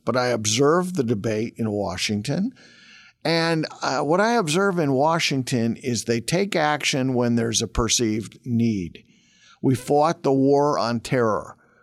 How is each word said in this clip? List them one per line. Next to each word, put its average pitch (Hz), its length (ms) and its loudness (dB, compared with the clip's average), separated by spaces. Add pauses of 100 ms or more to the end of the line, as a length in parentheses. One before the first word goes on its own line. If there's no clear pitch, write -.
but 117 100 0
I 123 120 2
observe 139 640 2
the 143 100 -2
debate 110 540 -2
in 110 140 -2
Washington. 104 840 -2 (680)
And, 165 420 0 (160)
uh, 139 200 -2
what 160 200 2
I 233 120 2
observe 185 460 0
in 143 140 2
Washington 131 840 0
is 113 260 -4
they 117 180 -2
take 190 340 -2
action 143 580 0
when 120 220 2
there's 113 260 0
a 113 60 -2
perceived 110 800 -2
need. 113 580 -2 (580)
We 135 140 2
fought 147 480 0
the 143 80 2
war 143 460 4
on 113 220 0
terror 113 580 0 (260)